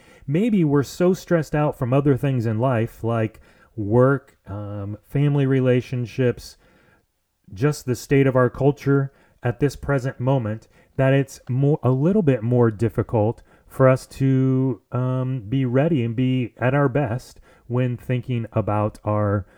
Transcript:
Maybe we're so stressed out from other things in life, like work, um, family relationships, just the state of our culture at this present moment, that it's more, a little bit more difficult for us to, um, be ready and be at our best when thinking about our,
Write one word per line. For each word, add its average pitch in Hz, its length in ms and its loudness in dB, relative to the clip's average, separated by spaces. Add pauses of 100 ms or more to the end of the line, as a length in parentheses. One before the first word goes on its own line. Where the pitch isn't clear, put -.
(260)
Maybe 196 380 0
we're 143 180 4
so 180 320 0
stressed 165 400 -2
out 151 240 -2
from 123 160 -4
other 139 240 2
things 131 300 -2
in 110 100 -2
life, 117 460 -2
like 113 360 -2 (360)
work, 123 640 2 (100)
um, 101 560 -10
family 143 420 0
relationships, 127 1120 -2 (960)
just 139 320 -2
the 123 100 -2
state 139 300 2
of 131 100 2
our 127 140 4
culture 139 640 0 (300)
at 120 160 -2
this 143 160 0
present 135 440 -4
moment, 120 480 -2 (280)
that 135 180 2
it's 139 260 -2 (100)
more, 139 340 0
a 123 80 2
little 170 320 2
bit 135 180 2
more 120 300 2
difficult 110 720 -2 (240)
for 131 220 2
us 131 180 0
to, 131 760 0 (100)
um, 127 580 -4
be 135 160 0
ready 131 380 0
and 117 120 -4
be 127 420 -2
at 127 160 0
our 143 140 2
best 127 540 -4 (260)
when 123 300 -2
thinking 120 560 -4
about 104 500 -2
our, 104 420 0 (120)